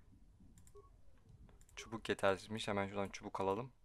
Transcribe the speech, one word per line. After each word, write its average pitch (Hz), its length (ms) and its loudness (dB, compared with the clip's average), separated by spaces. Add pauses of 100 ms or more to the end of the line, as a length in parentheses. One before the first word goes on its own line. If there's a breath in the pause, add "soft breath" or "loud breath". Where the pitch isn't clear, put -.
(1800)
çubuk - 340 -4
yetersizmiş. 101 580 2
Hemen 98 200 2
şuradan 98 220 0
çubuk - 320 -6
alalım. 104 300 2 (140)